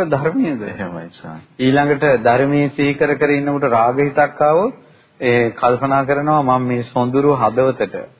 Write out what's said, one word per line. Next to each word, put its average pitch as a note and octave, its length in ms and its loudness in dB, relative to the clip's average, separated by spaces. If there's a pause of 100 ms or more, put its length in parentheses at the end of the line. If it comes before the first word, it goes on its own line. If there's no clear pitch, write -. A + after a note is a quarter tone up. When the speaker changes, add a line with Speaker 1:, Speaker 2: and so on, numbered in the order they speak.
Speaker 1:
ධර්මයේද? D#3 580 -2
Speaker 2:
එහෙමයි F2 460 -12
ස්වාමීනි. D#2+ 360 -18 (100)
Speaker 1:
ඊළඟට C#3+ 520 2 (120)
ධර්මයේ C#3 500 2
සිහි C#3+ 240 -2
කර C#3+ 200 0
කර C#3+ 160 0
ඉන්නකොට C#3+ 380 -2
රාග A#2 320 2
හිතක් C#3+ 420 0
ආවොත් F3 320 2 (460)
ඒ A#2+ 320 0
කල්පනා C3+ 520 0
කරනවා D3 380 0
මම B2+ 220 0
මේ B2 200 -2
සොඳුරු C3 500 0
හදවතට A#2+ 600 0 (240)